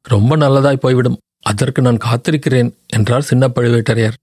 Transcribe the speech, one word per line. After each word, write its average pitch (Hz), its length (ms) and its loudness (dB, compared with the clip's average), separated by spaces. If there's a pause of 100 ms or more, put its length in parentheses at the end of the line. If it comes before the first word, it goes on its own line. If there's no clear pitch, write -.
"ரொம்ப 113 360 0
நல்லதாய் 139 380 2
போய்விடும், 127 420 0 (240)
அதற்கு 131 400 -2
நான் 123 160 2
காத்திருக்கிறேன்" 123 760 -2 (140)
என்றார் 117 340 0
சின்ன 131 260 0
பழுவேட்டரையர். 117 760 0